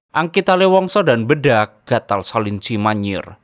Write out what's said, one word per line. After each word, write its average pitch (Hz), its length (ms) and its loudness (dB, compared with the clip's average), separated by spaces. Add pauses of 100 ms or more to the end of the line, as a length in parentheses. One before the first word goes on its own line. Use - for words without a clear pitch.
(140)
Angkitale 180 560 0
Wongso 190 320 2
dan 120 240 2
bedak 127 640 0
gatal 104 320 -2
salin 104 400 -4
Cimanyir, 104 840 -4